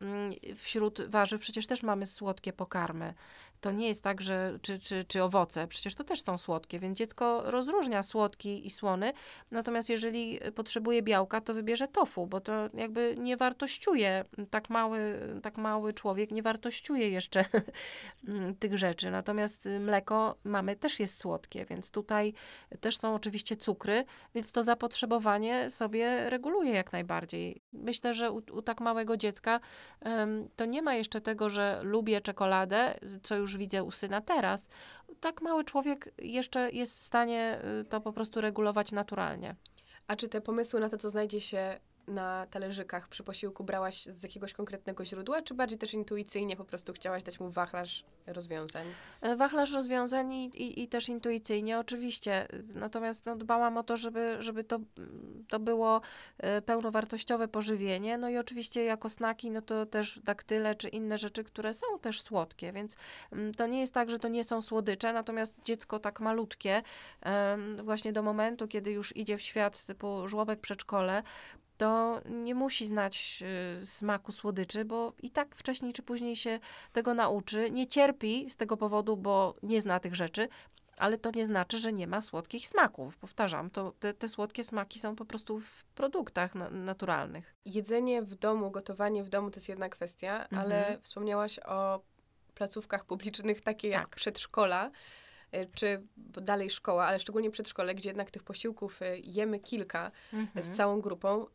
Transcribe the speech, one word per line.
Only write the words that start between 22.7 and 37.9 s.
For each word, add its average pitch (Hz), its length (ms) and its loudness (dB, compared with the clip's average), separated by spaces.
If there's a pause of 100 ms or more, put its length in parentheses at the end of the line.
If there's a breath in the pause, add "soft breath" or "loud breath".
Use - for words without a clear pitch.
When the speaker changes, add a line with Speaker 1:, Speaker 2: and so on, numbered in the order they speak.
Speaker 1:
też 220 180 0
są 220 180 0
oczywiście 214 400 -2
cukry, 214 500 2 (300 loud breath)
więc 226 160 -2
to 233 120 4
zapotrzebowanie 233 1080 2
sobie 233 600 2
reguluje 277 420 4
jak 190 220 2
najbardziej. 175 680 -2 (120)
Myślę, 240 400 -2
że 226 180 2
u, 220 100 -4 (100)
u 220 100 -4
tak 233 200 -4
małego 226 360 2
dziecka, 220 420 2 (420 loud breath)
em, 214 540 0
to 233 100 0
nie 254 160 0
ma 294 140 4
jeszcze 220 260 0
tego, 214 280 2
że 202 340 2
lubię 214 380 4
czekoladę, 196 800 4 (240)
co 214 120 0
już 196 220 0
widzę 196 260 0
u 180 80 -4
syna 202 300 -2
teraz. 208 480 2 (500 loud breath)
Tak 320 220 -2
mały 320 220 2
człowiek 285 540 0
jeszcze 247 540 0
jest 240 260 -2
w - 40 -6
stanie, 233 580 2 (220)
y, 214 40 -6
to 214 160 -2